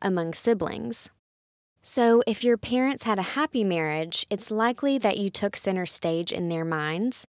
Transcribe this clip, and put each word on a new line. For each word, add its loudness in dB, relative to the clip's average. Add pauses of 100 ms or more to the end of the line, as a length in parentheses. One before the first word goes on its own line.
among -2
siblings. 0 (720)
So 4
if -2
your 4
parents 0
had 0
a -4
happy -2
marriage, -2
it's -2
likely 0
that 2
you -2
took 0
center 0
stage 0
in -2
their -2
minds -2